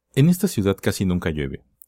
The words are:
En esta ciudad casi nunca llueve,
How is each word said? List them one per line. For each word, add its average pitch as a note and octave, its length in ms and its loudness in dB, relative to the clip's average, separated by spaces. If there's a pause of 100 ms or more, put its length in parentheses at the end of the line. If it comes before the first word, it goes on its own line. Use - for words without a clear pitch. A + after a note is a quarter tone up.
(140)
En C#3 140 4
esta F3+ 200 0
ciudad G2 320 0
casi G#2 240 -2
nunca F2+ 260 0
llueve, D2 340 -6 (240)